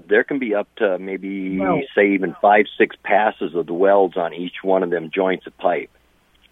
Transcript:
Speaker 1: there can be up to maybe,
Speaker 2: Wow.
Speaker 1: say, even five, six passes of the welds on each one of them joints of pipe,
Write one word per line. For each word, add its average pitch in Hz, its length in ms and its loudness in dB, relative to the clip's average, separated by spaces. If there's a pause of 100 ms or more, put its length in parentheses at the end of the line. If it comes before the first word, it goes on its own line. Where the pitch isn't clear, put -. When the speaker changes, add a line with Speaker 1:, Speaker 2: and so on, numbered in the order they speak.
Speaker 1:
there 107 160 4
can 143 160 -4
be 110 160 -2
up 104 120 -2 (100)
to 98 200 0
maybe, 95 640 -6
Speaker 2:
Wow. 90 220 -2 (120)
Speaker 1:
say, 101 200 4
even 92 280 -2
five, 104 240 4 (120)
six - 260 0
passes 104 520 -2
of 82 120 -4
the 85 60 -6
welds 95 440 4
on 82 160 -4
each 87 300 -10
one 95 200 2
of 87 60 -4
them 80 220 -4
joints 95 360 -2
of - 100 -20
pipe, - 320 -2 (640)